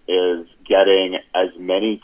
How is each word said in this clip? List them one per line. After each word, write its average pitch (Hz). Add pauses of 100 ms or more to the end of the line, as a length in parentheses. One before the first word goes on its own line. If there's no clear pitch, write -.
is 90 (180)
getting 95 (160)
as 92
many 95